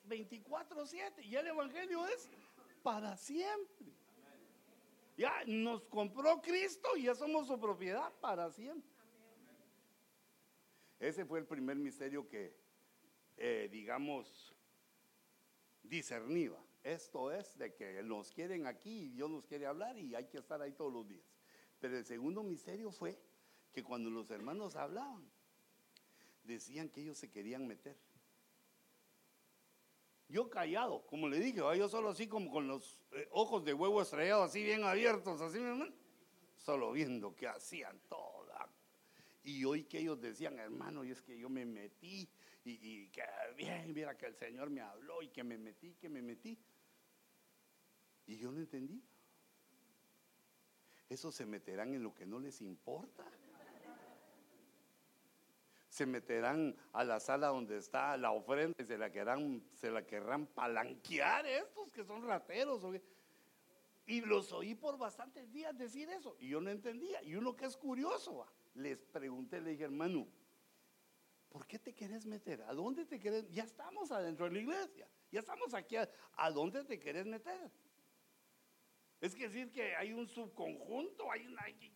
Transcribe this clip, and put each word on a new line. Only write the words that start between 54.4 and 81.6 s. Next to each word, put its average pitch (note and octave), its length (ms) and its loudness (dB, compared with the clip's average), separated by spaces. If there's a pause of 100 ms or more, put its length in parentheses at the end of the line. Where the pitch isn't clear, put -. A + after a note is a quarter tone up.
Se - 180 0
meterán B2+ 720 4 (160)
a A#2+ 120 4
la A#2 160 4
sala C#3 280 4
donde A#2+ 300 2
está C3+ 400 2
la A#2+ 140 4
ofrenda C#3 460 4
y C3 60 -4
se A2+ 140 -2
la G#2+ 140 0
querrán, A#2+ 520 2 (100)
se A#2 160 -2
la A2 160 0
querrán A#2 400 -2
palanquear C3 1000 2
estos F4 440 -2
que A3 120 -6
son G#3 200 -6
rateros, A3+ 600 0
¿o F#3 80 -4
qué? F#3 100 -4 (1040)
Y A#3 160 0
los G#3 300 4
oí F#3+ 240 -2
por C#4 220 0
bastantes B3 540 -6
días D4+ 260 -4
decir B3+ 320 -6
eso, D4 300 -8
y B2+ 100 -6
yo D3+ 120 2
no F#3+ 80 0
entendía. A#3 540 -4
Y D#3 120 -4
uno A#3+ 200 0
que C4+ 100 -4
es C4 120 -4
curioso, D4 600 0
¿va? A2+ 160 -8 (220)
Les C3+ 240 -2
pregunté, C3+ 600 -4
le E3 120 -2
dije, D3+ 140 -2
"Hermano, D3+ 420 2 (1200)
¿por C3+ 160 -14
qué A3 140 -8
te - 160 -10
querés G#3+ 320 -6
meter? G3+ 360 -4
¿A A2+ 100 -4
dónde B3+ 320 0
te B3+ 140 -8
querés? G#3 300 0
Ya F#3 140 -2
estamos E4 480 -6
adentro F3 340 2
de E3+ 60 2
la F#3+ 80 0
iglesia, E4+ 500 -2 (220)
ya G3+ 80 0
estamos B3 340 -2
aquí, G#3+ 220 -2
¿a, A3 120 6 (280)
a D#3+ 160 6
dónde F#3 320 4
te B3+ 160 -4
querés D3+ 260 -2
meter?". A#3+ 460 -6 (1500)
Es F#3 160 -2
decir, A#3+ 360 -6
que G#3+ 240 -2
hay G3+ 180 0
un A#3 140 -2
subconjunto, A3+ 1040 -4
hay A#3 160 -2
una, A3 220 -8